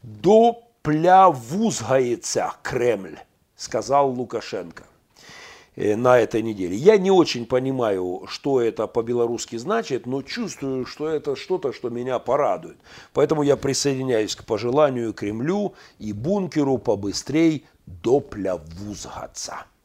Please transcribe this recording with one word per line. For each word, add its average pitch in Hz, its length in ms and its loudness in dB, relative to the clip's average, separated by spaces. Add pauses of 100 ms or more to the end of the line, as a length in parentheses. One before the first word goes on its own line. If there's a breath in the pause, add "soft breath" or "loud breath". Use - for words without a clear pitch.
«Доплявузгаецца 156 2500 2
Кремль», 110 580 -2 (360)
сказал 131 560 0
Лукашенко, 110 720 -8 (920 loud breath)
э, 104 200 0
на 123 240 6
этой 110 220 0
неделе. 98 340 -4
Я 196 220 6
не 190 140 2
очень 143 340 4
понимаю, 107 840 -2
что 139 320 -2
это 110 280 0
по-белорусски 117 680 -2
значит, 143 480 -4
но 131 160 -6
чувствую, 135 640 -6
что 151 220 -8
это 147 280 -4
что-то, 156 360 -4
что 120 180 -8
меня 123 300 -4
порадует. 101 580 -2 (360 loud breath)
Поэтому 147 300 2
я 143 120 4
присоединяюсь 131 800 -2
к - 100 -20
пожеланию 120 680 0
Кремлю 151 600 -4 (260 loud breath)
и 107 140 -8
бункеру 143 640 0
побыстрей 135 880 0 (200 soft breath)
доплявузгацца. 92 1800 -6 (200)